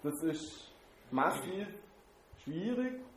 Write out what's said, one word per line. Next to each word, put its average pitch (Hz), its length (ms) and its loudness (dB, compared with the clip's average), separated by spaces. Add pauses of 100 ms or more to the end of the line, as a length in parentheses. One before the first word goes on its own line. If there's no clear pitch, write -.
das 147 200 0
ist - 480 -2 (400)
massiv 185 560 2 (760)
schwierig. 247 560 0 (160)